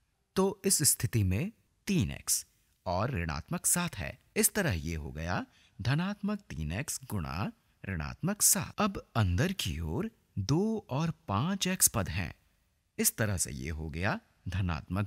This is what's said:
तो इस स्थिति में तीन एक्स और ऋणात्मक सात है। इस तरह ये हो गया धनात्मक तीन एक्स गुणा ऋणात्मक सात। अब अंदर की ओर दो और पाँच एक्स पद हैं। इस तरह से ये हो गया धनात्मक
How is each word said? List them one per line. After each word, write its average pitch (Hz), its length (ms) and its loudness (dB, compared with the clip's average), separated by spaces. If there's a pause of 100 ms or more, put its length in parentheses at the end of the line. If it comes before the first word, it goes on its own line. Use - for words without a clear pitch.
(360)
तो 190 280 2
इस 190 200 4
स्थिति - 400 2
में 107 280 0 (340)
तीन 139 240 2
एक्स - 340 -2 (420)
और 95 260 0
ऋणात्मक 82 540 -2
सात 175 300 2
है। 73 220 -6 (180)
इस 220 180 4
तरह 180 200 2
ये 80 200 -2
हो 73 180 -6
गया 85 320 -2 (340)
धनात्मक 196 600 -2
तीन 76 320 -4
एक्स - 260 -4 (120)
गुणा 90 400 -2 (340)
ऋणात्मक 92 580 -4
सात। - 380 2
अब 202 200 0 (160)
अंदर 110 380 4
की 76 260 -4
ओर 104 300 -2 (300)
दो 185 500 2
और 160 200 0 (180)
पाँच 156 380 2
एक्स 185 220 4
पद - 200 0
हैं। 76 240 -4 (680)
इस - 180 2
तरह 104 200 0
से - 160 -2
ये 67 180 -6
हो 80 200 -6
गया 98 280 -2 (300)
धनात्मक 90 580 0